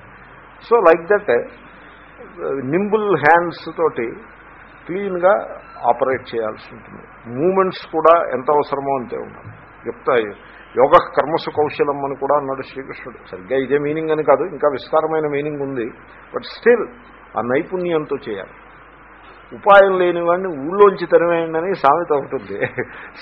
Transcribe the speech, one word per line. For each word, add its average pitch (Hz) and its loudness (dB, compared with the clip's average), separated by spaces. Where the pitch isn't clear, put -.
So 226 0
like 170 6
that, 208 0
nimble 202 0
హ్యాండ్స్ 165 2
తోటి 143 -2
క్లీన్గా 185 0
ఆపరేట్ 123 -4
చేయాల్సి 110 -8
ఉంటుంది. - -20
మూమెంట్స్ 190 0
కూడా 160 4
ఎంత 127 -2
అవసరమో 139 0
అంతే 117 -8
ఉండాలి. - -14
యుక్త 117 -4
యోగ 143 4
కర్మసు 151 0
కౌశలం 147 -2
అని 139 -6
కూడా 139 0
అన్నాడు 135 -4
శ్రీకృష్ణుడు. 131 -16
సరిగ్గా 95 -4
ఇదే 135 0
మీనింగ్ 156 -2
అని 156 0
కాదు, 139 4
ఇంకా 151 -2
విస్తారమైన 156 -2
మీనింగ్ 147 -6
ఉంది. 135 -6
But - -8
still 226 2
ఆ - 0
నైపుణ్యంతో 156 -2
చేయాలి. 98 -10
ఉపాయం 196 6
లేని 175 0
వాడిని 180 -2
ఊళ్ళోంచి 175 2
తరిమేయండి 165 2
అని 180 -2
సామెత 156 2
ఒకటి 135 -2
ఉంది. 101 -6